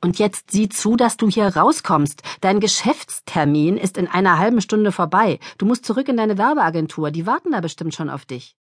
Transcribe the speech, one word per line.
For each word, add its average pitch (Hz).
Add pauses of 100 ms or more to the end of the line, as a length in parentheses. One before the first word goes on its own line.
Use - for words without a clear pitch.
„Und 175
jetzt 208
sieh 208
zu, 220
dass 233
du 220
hier 202
rauskommst. 160 (180)
Dein 196
Geschäftstermin 170
ist 196
in 180
einer 180
halben 220
Stunde 208
vorbei. 185 (200)
Du 190
musst 240
zurück 262
in 254
deine 220
Werbeagentur. 165
Die 160
warten 311
da 226
bestimmt 165
schon 151
auf 139
dich.“ -